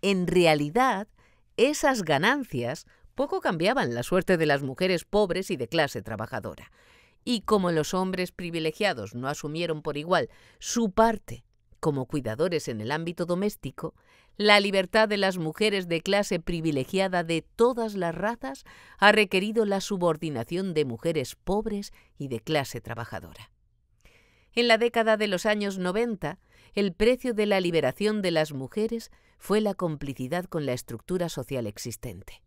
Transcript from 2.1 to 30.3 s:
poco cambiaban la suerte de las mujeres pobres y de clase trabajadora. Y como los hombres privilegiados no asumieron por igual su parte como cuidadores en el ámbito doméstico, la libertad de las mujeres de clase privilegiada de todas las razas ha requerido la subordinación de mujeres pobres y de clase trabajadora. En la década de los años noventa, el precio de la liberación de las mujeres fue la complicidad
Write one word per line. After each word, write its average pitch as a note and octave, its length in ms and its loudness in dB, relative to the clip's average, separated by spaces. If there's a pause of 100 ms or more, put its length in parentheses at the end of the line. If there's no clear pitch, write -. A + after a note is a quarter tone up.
poco D4 260 -2
cambiaban F#3+ 540 0
la A#2+ 80 -4
suerte F#3 340 2
de D#3+ 80 2
las C#3+ 180 2
mujeres E3 440 -2
pobres F#3+ 440 0
y F#3 60 -2
de B2 120 -6
clase C#3 340 0
trabajadora. G#2+ 680 -8 (540)
Y A#3+ 160 -2
como F#3 320 0
los D#3 220 0
hombres F#3 380 -4
privilegiados E3 800 -4
no B2 140 -6
asumieron D#3 540 -6
por D3 140 -6
igual D3+ 320 0 (300)
su A#3 320 -2
parte - 540 0 (360)
como C#3 260 -2
cuidadores D3 600 -4
en A#2 120 -6
el C#3+ 100 -6
ámbito E3 360 -4
doméstico, F3 680 -4 (420)
la G#3 220 8
libertad G3+ 500 2
de G#3 80 0
las F#3+ 220 0
mujeres F#3 480 -2
de E3 140 -2
clase G3 400 0
privilegiada E3+ 840 0
de E3 180 -2
todas A3+ 520 0
las E3+ 200 -2
razas A#3 500 -6 (340)
ha G3+ 140 8
requerido G#3+ 520 4
la G3 160 0
subordinación E3+ 920 -2
de D3+ 120 4
mujeres C3+ 500 -4
pobres G3+ 560 -4 (260)
y C#3+ 100 -8
de A#2+ 120 -6
clase C#3+ 400 -2
trabajadora. A2 720 -12 (1000)
En A#3+ 140 2
la A3+ 100 8
década A3+ 380 2
de G#3+ 120 0
los G3 180 -2
años G3+ 320 -2
noventa, F#3 600 -2 (360)
el G3+ 200 0
precio B3 400 2
de G#3 120 2
la G3 140 4
liberación F3 600 2
de F#3 80 2
las D#3 220 0
mujeres G#3+ 580 -4 (280)
fue G#3 220 0
la G#3 140 0
complicidad D3 720 -4